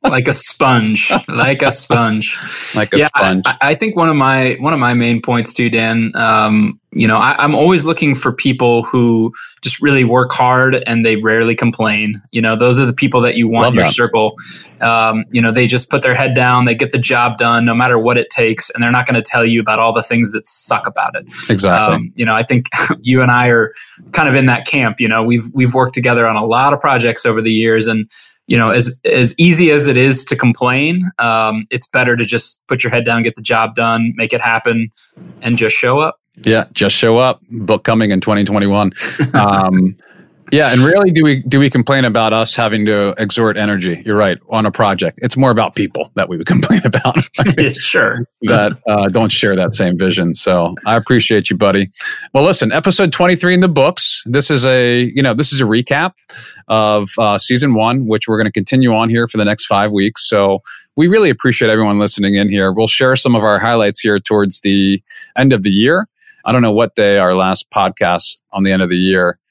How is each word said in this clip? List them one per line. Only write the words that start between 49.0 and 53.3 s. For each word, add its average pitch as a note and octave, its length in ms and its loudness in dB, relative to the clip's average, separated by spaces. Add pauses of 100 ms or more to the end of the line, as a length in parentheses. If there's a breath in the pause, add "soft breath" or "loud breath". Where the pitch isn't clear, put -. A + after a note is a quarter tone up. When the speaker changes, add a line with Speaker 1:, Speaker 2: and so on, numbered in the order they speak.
Speaker 2:
don't A2+ 220 0
share G2+ 240 0
that F2+ 180 -2
same F2+ 240 -2
vision. F2 380 0
So F2 400 0 (100)
I A2 100 2
appreciate A2+ 540 0
you, G#2+ 80 -2
buddy. G2 320 0 (440 loud breath)
Well, C#3 100 4
listen, D#3 280 0
episode F3 400 0
twenty-three F3 420 2